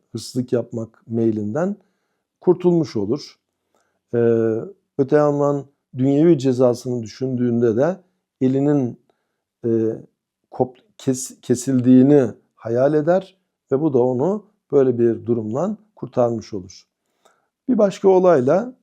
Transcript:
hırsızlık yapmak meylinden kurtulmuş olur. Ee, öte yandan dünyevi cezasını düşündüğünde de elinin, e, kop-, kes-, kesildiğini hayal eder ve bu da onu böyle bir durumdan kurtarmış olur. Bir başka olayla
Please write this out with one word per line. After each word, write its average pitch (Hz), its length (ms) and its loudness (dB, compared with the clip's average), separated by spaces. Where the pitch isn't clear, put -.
hırsızlık 123 400 -8
yapmak 113 540 -6
meylinden 113 680 -4
kurtulmuş 175 560 0
olur. 110 420 -6
Ee, 113 400 0
öte 139 180 0
yandan 143 480 0
dünyevi 143 400 4
cezasını 123 640 0
düşündüğünde 120 720 -2
de 160 200 0
elinin, 135 600 0
e, 120 40 -2
kop-, 127 280 -4
kes-, - 440 -8
kesildiğini 127 840 4
hayal 123 400 -2
eder 170 420 -2
ve 135 80 0
bu 156 120 -2
da 120 100 2
onu 135 420 -2
böyle 131 260 2
bir 113 280 0
durumdan 120 520 -4
kurtarmış 117 580 -4
olur. 92 340 -16
Bir 240 100 0
başka 202 300 0
olayla 180 760 4